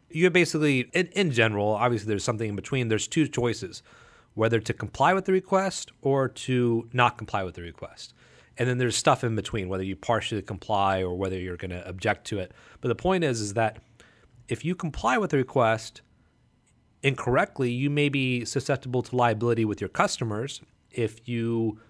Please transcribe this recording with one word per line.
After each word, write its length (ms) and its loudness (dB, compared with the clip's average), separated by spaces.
you 220 2
basically, 640 2
in, 140 0
in 220 0
general, 420 4
obviously 360 2
there's 160 -2
something 240 -2
in 80 -4
between, 320 -2
there's 200 0
two 180 2
choices, 560 -4
whether 260 4
to 120 -6
comply 400 2
with 140 0
the 60 2
request 580 0
or 260 2
to 640 0
not 260 2
comply 240 -4
with 120 -6
the 80 -14
request. 520 -16
And 120 0
then 100 0
there's 180 0
stuff 280 4
in 100 0
between, 340 -4
whether 140 -4
you 140 -4
partially 440 -2
comply 600 0
or 120 -2
whether 240 -4
you're 180 -8
gonna 280 -8
object 440 -4
to 100 -4
it. 140 -6
But 80 -4
the 60 2
point 300 0
is, 160 0
is 140 -4
that 280 0
if 160 -6
you 100 -2
comply 440 -2
with 120 0
the 60 2
request 640 0
incorrectly, 680 0
you 200 -2
may 180 2
be 360 0
susceptible 580 -2
to 140 -6
liability 480 2
with 160 -2
your 80 -4
customers. 720 -2
If 360 -4
you 600 -2